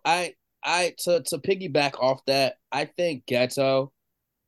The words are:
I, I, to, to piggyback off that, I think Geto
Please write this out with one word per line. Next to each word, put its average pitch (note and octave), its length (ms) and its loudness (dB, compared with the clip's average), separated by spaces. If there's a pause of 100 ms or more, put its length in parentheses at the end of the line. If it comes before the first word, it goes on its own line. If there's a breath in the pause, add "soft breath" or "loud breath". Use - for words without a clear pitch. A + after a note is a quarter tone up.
I, E3 300 0 (280)
I, E3+ 360 0
to, F3 240 0
to E3 160 -4
piggyback D3+ 600 0
off C3 260 2
that, C3+ 320 0 (140)
I C#3+ 140 -2
think E3 400 -4
Geto C3+ 640 0 (560)